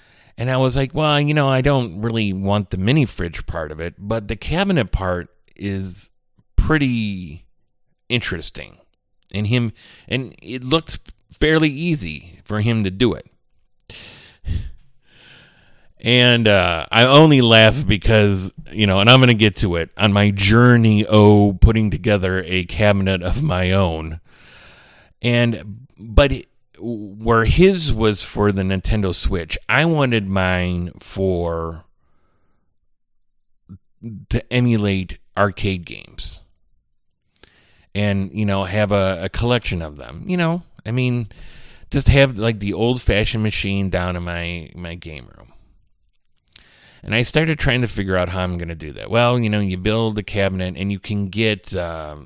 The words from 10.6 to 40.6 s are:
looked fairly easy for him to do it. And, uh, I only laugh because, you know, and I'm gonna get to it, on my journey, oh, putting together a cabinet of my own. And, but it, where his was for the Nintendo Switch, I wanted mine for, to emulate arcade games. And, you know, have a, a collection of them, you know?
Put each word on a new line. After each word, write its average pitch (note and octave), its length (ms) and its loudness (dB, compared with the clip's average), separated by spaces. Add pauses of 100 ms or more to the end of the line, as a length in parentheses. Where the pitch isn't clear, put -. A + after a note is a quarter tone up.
looked D#3 340 -2 (340)
fairly D#3 380 2
easy C3 720 -6
for G#2 160 -6
him A2+ 220 0
to F#2+ 80 -2
do G2 240 0
it. - 120 -16 (2750)
And, A#2+ 480 4
uh, F2+ 440 2
I A#2 140 6
only C#3+ 360 8
laugh A2+ 460 6
because, G2+ 640 2 (180)
you G#2 160 0
know, F#2+ 140 2
and G#2 80 4
I'm C3 120 10
gonna A#2+ 140 4
get G#2+ 220 2
to F2 200 -2
it, E2 200 -4
on G2+ 160 0
my G#2 180 4
journey, A2 800 4
oh, G#2 520 6
putting A2 300 4
together F#2 540 -2
a F#2 200 -4
cabinet F#2+ 580 0
of F2+ 200 -2
my F#2 300 0
own. E2 480 -2 (1000)
And, A#2 640 -2 (120)
but A#2 340 2
it, - 160 -10 (300)
where A2 640 -2
his E3 500 4
was G#2+ 280 0
for G#2 300 0
the G2 100 -2
Nintendo F#2+ 520 -2
Switch, E2+ 420 -4 (120)
I C3+ 160 2
wanted B2+ 440 0
mine F2+ 720 -2
for, E2 840 -6 (2500)
to - 240 -4
emulate G#2 640 0 (180)
arcade F#2+ 500 -2
games. - 540 -16 (1500)
And, G2 400 -2
you G#2+ 100 -2
know, G2 200 0
have G2+ 280 -2
a, F#2+ 320 0
a F#2+ 60 -4
collection A#2 500 -2
of D#2 160 -12
them, C2+ 320 -16
you F3+ 80 -2
know? E3+ 260 -2 (220)